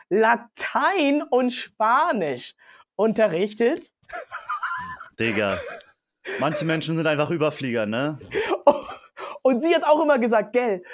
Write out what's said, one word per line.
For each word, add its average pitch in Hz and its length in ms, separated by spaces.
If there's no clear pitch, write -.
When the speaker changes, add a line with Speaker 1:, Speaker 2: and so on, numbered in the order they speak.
Speaker 1:
Latein 277 1120
und 254 280
Spanisch 220 1000
unterrichtet. 214 960
Speaker 2:
Digga. 104 400
Manche 151 240
Menschen 160 320
sind 160 120
einfach 151 220
Überflieger, 139 560
ne? 131 320
Speaker 1:
<laughs> - 100
Und 247 200
sie 339 120
hat 330 120
auch 302 160
immer 294 180
gesagt, 220 320
„Gell?“ 226 320